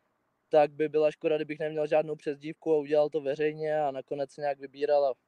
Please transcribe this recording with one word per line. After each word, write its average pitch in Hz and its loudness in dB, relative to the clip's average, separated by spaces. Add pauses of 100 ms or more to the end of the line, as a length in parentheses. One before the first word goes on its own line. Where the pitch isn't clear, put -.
(500)
tak 147 4
by 147 -2
byla 151 2
škoda, 156 -2
kdybych 151 -4
neměl 156 -4
žádnou 156 0
přezdívku, 151 -4
a 156 6
udělal 147 2
to 151 -4
veřejně 151 -2
a 143 0
nakonec 135 -8
se 151 -16
nějak 143 -4
vybírala, 139 0 (140)